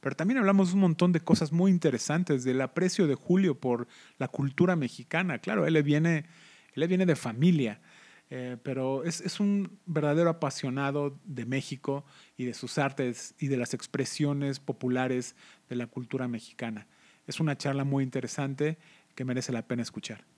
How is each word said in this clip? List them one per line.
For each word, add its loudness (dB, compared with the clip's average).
Pero -4
también 0
hablamos 4
un 4
montón 4
de 4
cosas 2
muy 4
interesantes, 2
del 0
aprecio 0
de 2
Julio 2
por -2
la -2
cultura 2
mexicana. -2
Claro, 0
él 2
le 6
viene, 4
él -4
le 2
viene 2
de 4
familia, 2
eh, -10
pero -4
es, -4
es -8
un 0
verdadero 2
apasionado -2
de -8
México -4
y -6
de -6
sus -8
artes -2
y -4
de 0
las -4
expresiones -2
populares -2
de -8
la -4
cultura -6
mexicana. -10
Es -8
una 0
charla -2
muy 0
interesante -4
que -8
merece -2
la -4
pena -4
escuchar. -10